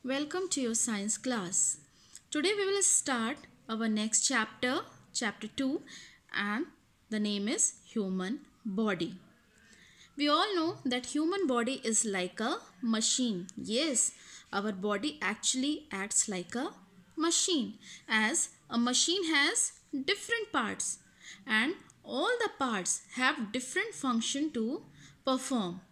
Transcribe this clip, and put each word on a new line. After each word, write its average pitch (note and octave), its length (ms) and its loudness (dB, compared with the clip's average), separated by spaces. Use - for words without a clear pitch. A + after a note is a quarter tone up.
Welcome D4+ 500 -2
to C#4+ 100 0
your A#3 120 0
science G#3+ 440 0
class. G3+ 580 0
Today D4+ 260 2
we G4+ 80 2
will G4 180 2
start B3 540 2
our A3+ 200 0
next G#3+ 380 2
chapter, B3 540 0
chapter G#3+ 360 -4
two, C4+ 340 -2
and G#3 300 0
the A3 100 0
name G#3 260 0
is D#4+ 280 0
human F#3+ 560 -2
body. F#3+ 520 0
We D4 140 4
all F#4 260 4
know E4+ 300 0
that B3 280 -2
human E4+ 320 2
body B3+ 380 0
is A3+ 220 2
like F#3 340 -2
a - 160 0
machine. A3 720 0
Yes, B3+ 580 0
our G3+ 220 -2
body G#3 480 -2
actually C4 720 -2
acts G3 340 0
like F3+ 280 -6
a C#4+ 160 -2
machine, D#4+ 580 2
as A3+ 400 2
a A#3 80 0
machine C#4 480 2
has D#4 460 2
different G4+ 600 -2
parts G#3 480 -2
and A#3+ 280 2
all D#4 280 0
the A4 180 2
parts A3 440 0
have B3+ 360 0
different F#4 400 -2
function C4+ 600 0
to B3 320 -2
perform. A#3+ 680 0